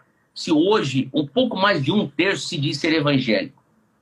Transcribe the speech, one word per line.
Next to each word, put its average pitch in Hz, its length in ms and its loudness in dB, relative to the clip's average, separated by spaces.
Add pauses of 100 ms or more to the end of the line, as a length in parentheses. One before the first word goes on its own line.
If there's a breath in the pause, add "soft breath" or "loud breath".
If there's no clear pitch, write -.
(340)
se - 180 -4
hoje 151 640 2
um 151 140 -2
pouco 254 280 -2
mais 185 280 2
de 143 80 0
um 190 160 2
terço 175 400 -2
se 170 100 -8
diz 151 200 -2
ser 160 160 0
evangélico? 135 720 0 (380)